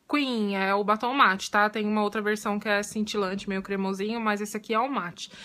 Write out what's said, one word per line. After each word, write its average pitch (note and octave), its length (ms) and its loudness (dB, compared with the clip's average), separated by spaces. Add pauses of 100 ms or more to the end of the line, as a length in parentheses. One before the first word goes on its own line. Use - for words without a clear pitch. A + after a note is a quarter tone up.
(100)
Queen. A#3 460 0
É F#3+ 180 2
o G#3 80 2
batom G#3+ 320 0
mate, G3+ 360 4
tá? G#3 200 4
Tem G#3+ 160 -2
uma G#3+ 160 2
outra G#3 180 0
versão G#3 380 -2
que G#3+ 100 -6
é G#3 140 2
cintilante, G#3 680 -4
meio F#3+ 140 -2
cremosinho, G3 580 -2
mas G#3+ 200 0
esse G#3+ 160 -6
aqui G#3+ 180 -4
é A3 40 2
o C4 120 0
mate. F3 400 -6 (140)